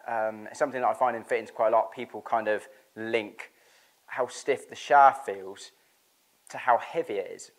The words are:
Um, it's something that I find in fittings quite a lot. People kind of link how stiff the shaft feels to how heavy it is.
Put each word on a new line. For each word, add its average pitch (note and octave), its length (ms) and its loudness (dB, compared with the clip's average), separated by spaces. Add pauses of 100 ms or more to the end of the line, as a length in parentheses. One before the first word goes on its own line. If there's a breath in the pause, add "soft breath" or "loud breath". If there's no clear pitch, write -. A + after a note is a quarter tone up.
Um, A2 420 -4
it's A#2 100 -10
something C3 220 0
that A#2+ 60 2
I A2 60 4
find A#2+ 220 0
in A2 80 -8
fittings A2+ 280 -4
quite A2 180 2
a - 20 2
lot. A2 200 2
People A#2 300 -12
kind A2 260 -2
of G#2 200 0 (280 soft breath)
link A2 560 -6 (560 soft breath)
how B2 200 -4
stiff - 420 -4
the - 60 -18
shaft C#3 500 6
feels G2 460 -12 (800)
to C3 80 -14
how B2 200 4
heavy - 380 -6
it F2+ 180 -6
is. - 260 -18